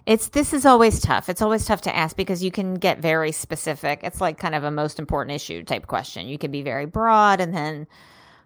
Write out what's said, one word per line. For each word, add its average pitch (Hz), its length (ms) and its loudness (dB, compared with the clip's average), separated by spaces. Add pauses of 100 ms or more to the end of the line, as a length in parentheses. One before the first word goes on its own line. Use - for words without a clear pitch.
It's, 220 240 2
this 294 240 0
is 277 120 0
always 233 360 8
tough. 123 260 0
It's 180 140 -4
always 214 240 2
tough 214 160 0
to 185 120 -4
ask 160 220 -2
because 180 260 -2
you 185 100 -2
can 185 240 -4
get 175 240 0
very 160 340 0
specific. 151 680 -6
It's - 200 -8
like 160 160 -2
kind 160 180 -4
of 143 80 -2
a 147 80 -2
most 151 260 -2
important 143 380 -4
issue 85 300 -10
type - 220 -6
question. 95 420 -6
You 147 80 -8
can 143 140 -6
be 139 100 -6
very 139 240 -6
broad 214 560 4
and 170 120 -2
then 156 320 -6 (600)